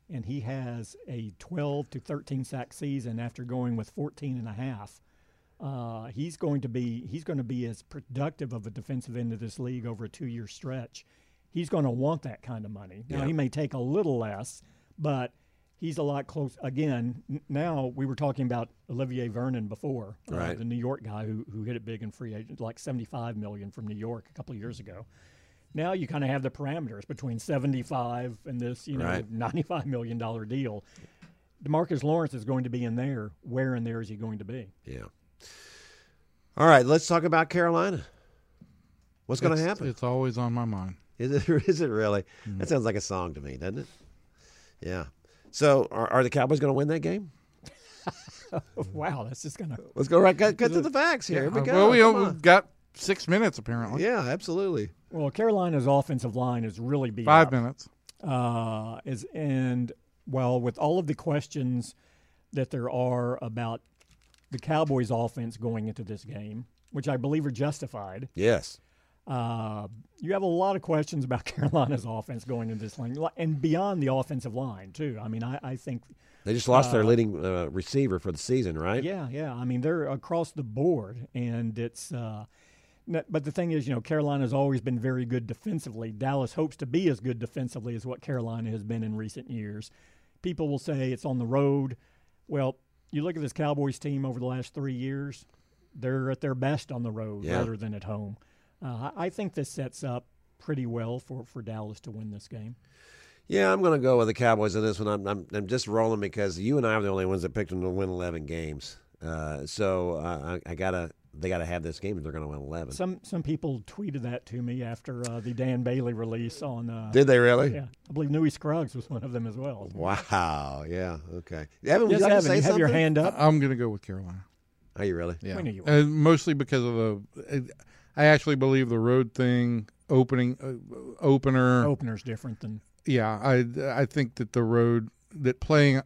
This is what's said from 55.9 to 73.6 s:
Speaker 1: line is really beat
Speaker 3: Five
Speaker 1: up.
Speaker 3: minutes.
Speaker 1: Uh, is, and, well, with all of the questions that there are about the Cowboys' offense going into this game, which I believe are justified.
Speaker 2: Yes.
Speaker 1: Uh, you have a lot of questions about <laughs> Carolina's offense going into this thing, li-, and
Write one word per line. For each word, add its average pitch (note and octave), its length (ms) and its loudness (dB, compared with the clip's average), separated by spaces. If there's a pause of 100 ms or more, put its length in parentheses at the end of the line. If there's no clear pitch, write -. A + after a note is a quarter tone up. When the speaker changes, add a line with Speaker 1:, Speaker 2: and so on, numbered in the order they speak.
Speaker 1:
line B2 300 0
is G#2 160 -6
really C3 300 -2
beat A2 160 -6
Speaker 3:
Five D#3 220 10
Speaker 1:
up. C3 40 0
Speaker 3:
minutes. B2 360 -2 (340)
Speaker 1:
Uh, A#2 840 -2
is, C3 200 -6 (100)
and, C3 580 0 (340)
well, B2+ 340 0
with A#2+ 180 -2
all D#3 200 2
of E3+ 80 -2
the D3+ 80 -2
questions C#3 800 -2 (580)
that C3 180 -2
there B2 200 -4
are B2 500 0
about A#2 420 -6 (680)
the B2+ 80 -8
Cowboys' C#3+ 540 2
offense A#2 440 -2
going A2 300 -4
into A2 160 -8
this G#2 220 -12
game, G#2+ 420 -12 (240)
which C#3 180 -6
I C3+ 80 2
believe C#3+ 300 0
are C#3 60 0
justified. A#2+ 800 -6
Speaker 2:
Yes. G2+ 460 2 (480)
Speaker 1:
Uh, A2+ 580 -4 (320)
you E3+ 140 -4
have G3 100 0
a F#3+ 40 0
lot F#3+ 280 2
of F#3+ 80 -4
questions D#3 420 0
about B2+ 200 -2
<laughs> - 0 -
Carolina's C#3+ 600 0
offense A2+ 400 -8
going A#2 260 -4
into A2 140 -6
this G#2 120 -10
thing, A#2+ 180 -6
li-, D#3 220 -2
and D#3 260 0